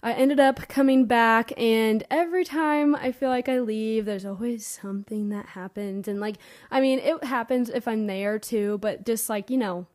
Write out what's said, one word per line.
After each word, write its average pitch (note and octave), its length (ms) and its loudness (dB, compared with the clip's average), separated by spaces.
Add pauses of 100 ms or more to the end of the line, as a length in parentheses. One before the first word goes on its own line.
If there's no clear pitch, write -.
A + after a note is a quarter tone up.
I A#3 100 0
ended C4+ 260 4
up C4+ 280 4
coming C4 380 4
back, A3+ 500 4
and A3 540 2
every E4+ 340 2
time D4 520 2
I B3+ 160 -4
feel C4 160 -2
like B3 200 0
I B3+ 120 0
leave, A3 440 -2
there's G3+ 200 -6
always G#3+ 420 -6
something G#3 640 -6
that G#3 180 -6
happens. G3 640 -8
And, G3+ 100 -4
like, G#3 200 -6 (340)
I C4 80 2
mean, C4 180 2
it D#4+ 240 -2
happens B3 480 -2
if A#3 160 -4
I'm A3 220 -2
there G3+ 300 -2
too, G#3 400 -2
but G3 280 -4
just, A3+ 240 -2
like, G#3 180 -4
you B3+ 80 0
know F3+ 380 -2